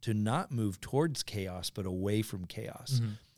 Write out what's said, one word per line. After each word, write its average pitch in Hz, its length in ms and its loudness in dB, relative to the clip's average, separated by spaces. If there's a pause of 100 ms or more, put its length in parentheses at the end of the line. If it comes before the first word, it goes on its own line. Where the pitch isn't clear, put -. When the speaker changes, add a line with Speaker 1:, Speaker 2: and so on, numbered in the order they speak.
Speaker 1:
to 110 140 2
not 113 360 2
move 107 300 0
towards 147 400 2
chaos, 92 480 -4
but 98 160 -4
away 98 380 2
from 92 220 -6
chaos. - 500 -6
Speaker 2:
Mm-hmm. 113 160 4 (260)